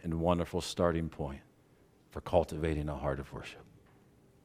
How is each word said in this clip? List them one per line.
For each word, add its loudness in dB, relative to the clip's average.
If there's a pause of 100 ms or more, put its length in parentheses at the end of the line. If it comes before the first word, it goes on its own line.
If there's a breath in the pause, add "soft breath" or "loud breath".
and -2
wonderful 2
starting 2
point -6 (720)
for -10
cultivating 2
a -2
heart -2
of -10
worship. -12 (840)